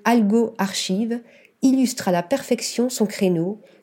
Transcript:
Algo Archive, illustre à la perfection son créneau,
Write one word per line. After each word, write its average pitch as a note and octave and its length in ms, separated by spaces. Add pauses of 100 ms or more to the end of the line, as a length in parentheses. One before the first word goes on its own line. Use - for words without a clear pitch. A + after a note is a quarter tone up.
Algo A3+ 540
Archive, G3 600 (440)
illustre C4 440
à F#3+ 40
la F3 100
perfection A#3+ 680
son A#3 200
créneau, F#3 540 (220)